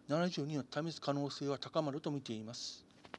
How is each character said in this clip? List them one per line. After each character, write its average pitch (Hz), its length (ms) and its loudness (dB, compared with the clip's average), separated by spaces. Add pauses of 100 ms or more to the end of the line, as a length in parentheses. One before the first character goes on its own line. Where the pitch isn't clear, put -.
七 165 220 4
十 165 160 0
二 151 140 0
を 127 40 0
試 156 280 -2
す - 80 -8
可 143 140 2
能 143 160 2
性 139 180 -2
は 139 100 2
高 - 240 0
ま 156 100 2
る 151 100 -4
と - 100 -2
見 143 100 0
て 120 120 -4
い 110 100 -4
ま 113 100 -8
す。 - 320 -8 (340)